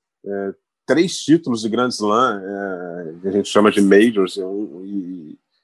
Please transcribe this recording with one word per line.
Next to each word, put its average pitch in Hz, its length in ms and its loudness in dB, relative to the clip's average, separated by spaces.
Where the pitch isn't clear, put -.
É, 98 280 -6
três 160 320 0
títulos 139 440 0
de 110 80 -4
Grand 120 200 0
Slam, 107 540 0
é, 90 800 -8
que 95 80 -6
a - 20 -2
gente 98 160 0
chama 104 240 4
de 101 80 0
Majors, 101 560 6
e 98 80 -6
um, 92 400 -8
e, 92 560 -10